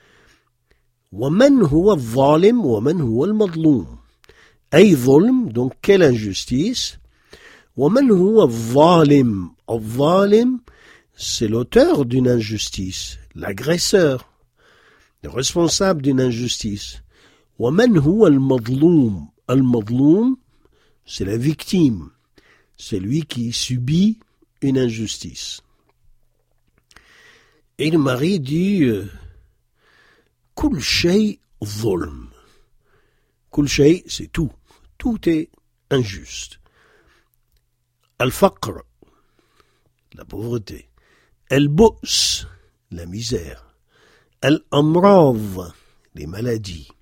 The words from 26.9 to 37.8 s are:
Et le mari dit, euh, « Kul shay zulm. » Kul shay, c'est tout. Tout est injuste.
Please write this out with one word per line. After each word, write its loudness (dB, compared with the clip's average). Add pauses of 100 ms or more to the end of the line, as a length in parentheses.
Et -2
le 2
mari 0
dit, -2
euh, « -2 (1500)
Kul -4
shay -2 (240)
zulm. » -6 (1200)
Kul -2
shay, 2
c'est -12
tout. -4 (460)
Tout -4
est -2 (420)
injuste. -6 (1600)